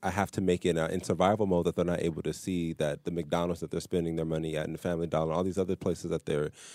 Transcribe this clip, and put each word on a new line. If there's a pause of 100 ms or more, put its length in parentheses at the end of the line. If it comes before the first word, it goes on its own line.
I
have
to
make
it,
uh,
in
survival
mode
that
they're
not
able
to
see
that
the
McDonald's
that
they're
spending
their
money
at
and
the
Family
Dollar
and
all
these
other
places
that
they're, (240)